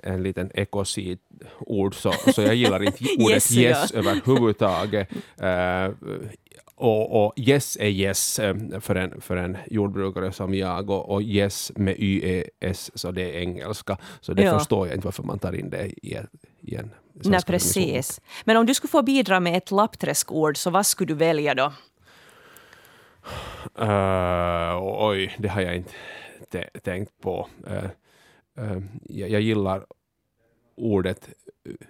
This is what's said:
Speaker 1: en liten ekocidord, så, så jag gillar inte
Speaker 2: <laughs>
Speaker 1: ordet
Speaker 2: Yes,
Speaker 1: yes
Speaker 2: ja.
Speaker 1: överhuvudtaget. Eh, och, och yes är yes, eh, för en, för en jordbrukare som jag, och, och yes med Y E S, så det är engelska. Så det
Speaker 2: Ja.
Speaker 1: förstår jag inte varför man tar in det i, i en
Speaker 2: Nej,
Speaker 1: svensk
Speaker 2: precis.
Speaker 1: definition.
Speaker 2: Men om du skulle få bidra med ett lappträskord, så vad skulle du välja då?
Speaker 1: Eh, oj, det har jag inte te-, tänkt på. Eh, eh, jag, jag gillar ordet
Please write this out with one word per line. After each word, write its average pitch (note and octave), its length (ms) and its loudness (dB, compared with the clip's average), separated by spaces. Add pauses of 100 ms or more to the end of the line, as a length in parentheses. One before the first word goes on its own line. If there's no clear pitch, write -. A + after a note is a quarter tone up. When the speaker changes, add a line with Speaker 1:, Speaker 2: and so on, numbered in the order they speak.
Speaker 1:
en F#2 200 -2
liten F#2+ 300 -4
ekocidord, G2 1400 -4
så, - 160 0 (240)
så A2 60 2
jag G#2+ 140 6
gillar G2+ 280 4
inte - 280 0
Speaker 2:
<laughs> F#4 80 0
Speaker 1:
ordet A2 140 6
Speaker 2:
Yes, - 240 4
Speaker 1:
yes C#3 360 6
Speaker 2:
ja. A2+ 60 0
Speaker 1:
överhuvudtaget. G2+ 1120 2 (280)
Eh, F#2 520 0 (840)
och, A2 500 2
och G#2+ 100 0
yes C3+ 440 2
är G#2 100 2
yes, F#2+ 500 0
eh, G2 160 2 (240)
för G#2 160 -2
en, F#2 260 -4
för F#2 160 -4
en F2+ 200 -4 (100)
jordbrukare F#2+ 640 -2
som F#2+ 220 -4
jag, F#2+ 360 -2
och, G2 200 -2
och G2 120 2
yes G2+ 540 0
med F#2+ 240 0
Y G2 240 2
E F2+ 200 0 (160)
S, - 360 -6
så F2+ 160 -6
det F#2 100 -4
är E2+ 200 -6
engelska. F2+ 560 -6 (240)
Så - 120 -6
det G3 100 6
Speaker 2:
Ja. E3+ 160 6
Speaker 1:
förstår G2+ 280 0
jag - 80 -4
inte F#2+ 120 -4
varför F#2+ 160 -8
man F#2 160 -6
tar F2+ 160 -4
in F#2+ 140 -6
det F2+ 160 -6
i, - 320 -10 (440)
i - 140 -10
en A2 140 -10 (240)
Speaker 2:
Nej, - 100 -18
Speaker 1:
svensk F#3 240 2
Speaker 2:
precis. - 260 0
Speaker 1:
definition. C#3+ 500 -2 (220)
Speaker 2:
Men A3+ 120 6
om A#3 80 6
du B3+ 80 4
skulle - 180 -2
få D4+ 100 6
bidra A3+ 380 4
med F3 180 2
ett F3+ 140 -4
lappträskord, D#3 840 0
så - 120 -2
vad F#3+ 160 4
skulle - 220 0
du D#3 60 0
välja D3+ 420 2
då? C#3 180 0 (2000)
Speaker 1:
Eh, F2+ 1000 2 (300)
oj, F#2+ 300 0
det G#2 100 -4
har F#2+ 140 -2
jag F2+ 140 -2
inte F2+ 160 -8 (600)
te-, - 320 -10
tänkt F#2+ 280 -6 (100)
på. F#2 260 -6 (200)
Eh, F#2+ 100 -6 (880)
eh, G2+ 120 -6 (320)
jag, G2 200 -8
jag G#2 120 2
gillar G2+ 420 0 (960)
ordet G2 520 0 (600)